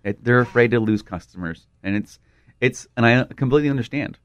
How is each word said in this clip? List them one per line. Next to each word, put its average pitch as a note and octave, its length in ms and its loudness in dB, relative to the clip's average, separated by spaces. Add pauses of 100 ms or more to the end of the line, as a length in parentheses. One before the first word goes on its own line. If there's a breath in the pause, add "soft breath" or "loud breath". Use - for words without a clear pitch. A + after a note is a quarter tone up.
it. G2+ 80 -4
It, - 140 -10
they're B2 160 2
afraid A#2+ 320 2
to A#2+ 80 2
lose G#2+ 220 0
customers, F2 640 -12 (160)
and G2 100 -4
it's, G#2 240 -6 (420)
it's, C3 360 -4
and A#2 100 2
I A#2+ 160 4 (140)
completely C#3+ 340 0
understand. C3+ 540 -6